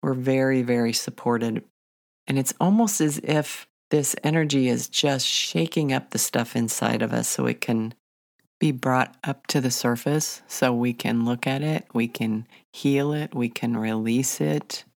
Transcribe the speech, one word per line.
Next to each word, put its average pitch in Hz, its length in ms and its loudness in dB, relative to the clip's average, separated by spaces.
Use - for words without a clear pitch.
We're 135 120 0
very, 131 480 2
very 120 320 2
supported. 117 680 -2
And 135 120 2
it's 131 200 -2
almost 208 420 4
as 147 220 0
if 151 440 -2
this 147 340 2
energy 147 440 4
is 120 200 0
just 139 380 0
shaking 160 640 0
up 131 180 -2
the - 80 -6
stuff - 380 -2
inside 117 460 0
of 117 120 -2
us 117 140 0
so - 180 -2
it 120 160 -2
can 113 320 -2
be 156 120 2
brought 127 520 0
up - 240 -6
to 147 120 2
the 127 100 0
surface, 123 760 -2
so 127 260 0
we 120 200 0
can 117 320 0
look 120 200 -2
at 135 160 -2
it, 156 320 -2
we 117 140 0
can 113 400 -4
heal 139 400 0
it, 151 240 -4
we 120 140 0
can 117 260 -2
release 110 640 0
it. 151 460 -2